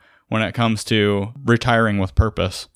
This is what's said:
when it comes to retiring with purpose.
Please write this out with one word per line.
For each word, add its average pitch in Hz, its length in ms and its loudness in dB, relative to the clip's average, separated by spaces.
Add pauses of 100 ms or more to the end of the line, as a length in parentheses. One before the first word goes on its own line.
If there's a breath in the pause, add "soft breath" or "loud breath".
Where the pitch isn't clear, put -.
(280 soft breath)
when 110 120 -2
it 104 140 -4
comes 113 300 -2
to 104 500 0 (100)
retiring 113 540 2
with 92 160 -2
purpose. 92 600 0